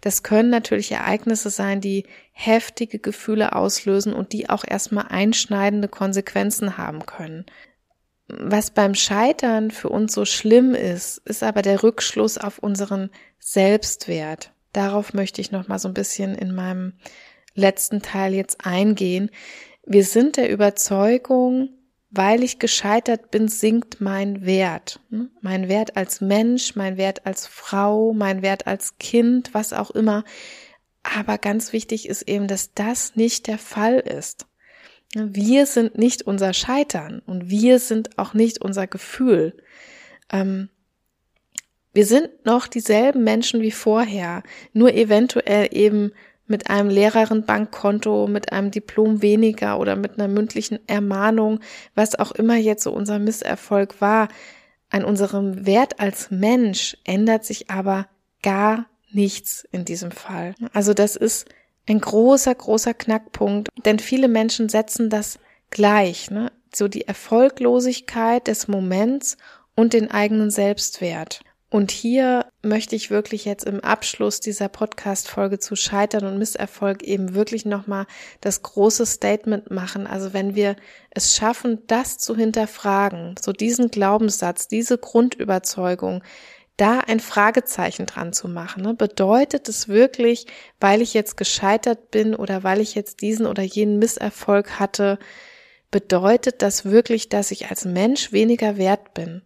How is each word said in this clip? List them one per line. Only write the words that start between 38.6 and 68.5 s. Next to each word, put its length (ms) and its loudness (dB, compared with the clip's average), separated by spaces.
Gefühl. 680 0
Ähm, 380 -2
wir 100 6
sind 400 0
noch 220 2
dieselben 560 2
Menschen 380 0
wie 100 0
vorher, 720 -2
nur 200 8
eventuell 800 4
eben 400 2
mit 240 -4
einem 200 2
leereren 560 4
Bankkonto, 840 0
mit 240 -4
einem 180 -2
Diplom 520 0
weniger 580 2
oder 160 0
mit 240 -6
einer 80 -2
mündlichen 600 -4
Ermahnung, 720 0
was 200 0
auch 180 -4
immer 240 2
jetzt 260 0
so 80 -4
unser 260 -4
Misserfolg 840 -2
war. 260 4
An 160 -2
unserem 600 -2
Wert 360 2
als 300 -4
Mensch 760 0
ändert 400 2
sich 240 -10
aber 380 -2
gar 440 0
nichts 580 -2
in 140 -6
diesem 260 -8
Fall. 420 -10
Also 200 2
das 220 2
ist 320 -2
ein 140 4
großer, 520 4
großer 400 0
Knackpunkt, 760 -2
denn 140 4
viele 280 2
Menschen 400 2
setzen 420 0
das 300 -4
gleich, 600 2
ne? 220 -4
So 160 0
die 180 -8
Erfolglosigkeit 1400 2
des 200 -4